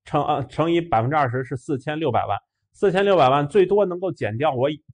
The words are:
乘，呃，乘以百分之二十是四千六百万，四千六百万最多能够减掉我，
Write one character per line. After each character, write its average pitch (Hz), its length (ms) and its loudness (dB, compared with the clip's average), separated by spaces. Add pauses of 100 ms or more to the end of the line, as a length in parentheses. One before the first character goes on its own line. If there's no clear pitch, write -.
乘， 147 200 -2
呃， 131 240 -2
乘 160 240 -2
以 170 100 0
百 165 200 0
分 120 100 -2
之 156 40 -2
二 143 140 0
十 127 140 -6
是 131 120 -10
四 139 220 -6
千 151 220 -8
六 160 120 -2
百 104 140 -2
万， 101 140 -4 (320)
四 202 200 0
千 190 140 2
六 202 100 4
百 139 140 6
万 147 180 2
最 190 160 4
多 196 220 2
能 180 140 -6
够 185 120 -4
减 110 260 -6
掉 151 160 0
我， 127 140 0 (260)